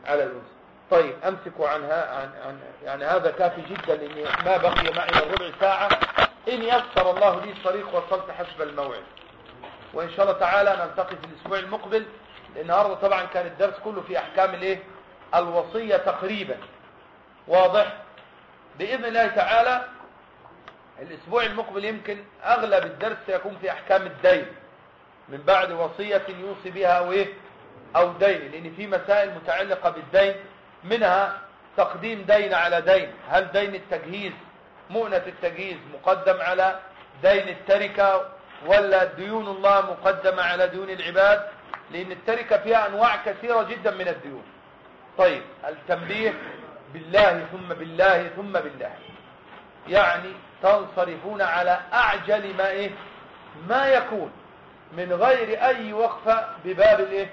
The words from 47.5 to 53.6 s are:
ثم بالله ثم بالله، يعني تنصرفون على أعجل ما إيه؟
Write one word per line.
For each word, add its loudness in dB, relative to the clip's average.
ثم -12
بالله 2
ثم -12
بالله، -6
يعني 2
تنصرفون 0
على 2
أعجل 0
ما 0
إيه؟ -6